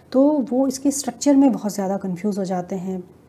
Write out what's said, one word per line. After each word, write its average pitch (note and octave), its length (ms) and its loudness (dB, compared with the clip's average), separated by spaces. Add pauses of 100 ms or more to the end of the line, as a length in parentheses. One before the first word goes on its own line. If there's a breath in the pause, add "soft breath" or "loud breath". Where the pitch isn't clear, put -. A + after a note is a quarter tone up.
(120 loud breath)
तो C4 100 4
वो C4+ 460 2
इसके C4+ 220 -2
structure C#4 460 0
में C#4 160 6
बहुत G3 220 -4
ज़्यादा G3 220 -2
कन्फ्यूज F#3+ 420 -4
हो G3 60 -2
जाते F3+ 320 -4
हैं, F#3 280 -8 (240)